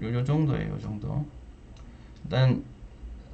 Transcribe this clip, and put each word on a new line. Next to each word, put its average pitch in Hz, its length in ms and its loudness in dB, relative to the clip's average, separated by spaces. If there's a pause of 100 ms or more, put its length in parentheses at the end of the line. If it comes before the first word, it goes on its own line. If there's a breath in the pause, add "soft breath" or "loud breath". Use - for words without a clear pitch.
요, 110 120 0
요 123 100 2
정도예요, 135 480 4
요 98 80 -4
정도. 107 460 -2 (1000 loud breath)
일단 127 400 6 (680)